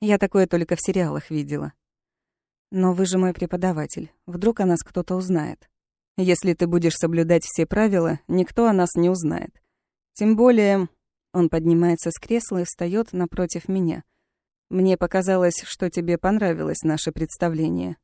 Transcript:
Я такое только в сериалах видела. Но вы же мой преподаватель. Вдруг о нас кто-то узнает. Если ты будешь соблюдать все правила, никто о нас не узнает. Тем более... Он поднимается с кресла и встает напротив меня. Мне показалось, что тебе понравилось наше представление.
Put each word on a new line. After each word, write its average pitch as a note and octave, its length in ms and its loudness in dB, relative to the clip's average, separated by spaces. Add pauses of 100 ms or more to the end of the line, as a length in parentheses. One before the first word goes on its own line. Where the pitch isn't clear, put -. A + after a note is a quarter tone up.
Я G#3 180 2
такое G3 280 2
только E3+ 300 -2
в - 40 -10
сериалах E3 500 -4
видела. D3 420 -6 (1000)
Но F#3 200 2
вы F#3 100 0
же F#3 140 0
мой F#3 160 0
преподаватель. F3 760 -4 (140)
Вдруг F#3 360 -4
о F#3+ 60 2
нас E3+ 160 2
кто-то - 320 -6
узнает. F#3 540 -4 (480)
Если F3+ 380 2
ты F3 120 0
будешь E3+ 280 0
соблюдать E3 500 2
все - 220 -2
правила, F#3+ 520 0 (100)
никто F#3 380 2
о A3 60 4
нас F3+ 220 2
не F3 160 4
узнает. E3+ 520 -4 (520)
Тем G#3+ 220 2
более... G#3 520 4 (460)
Он F3 160 2
поднимается E3 600 2
с - 80 -4
кресла G#3 440 -4
и - 20 -4
встает F#3 480 -4
напротив F3+ 560 -4
меня. F3+ 360 -2 (680)
Мне F#3 260 2
показалось, F3+ 680 0
что - 240 -6
тебе E3+ 260 -2
понравилось E3+ 680 -2
наше D#3 300 -2
представление. E3 920 -4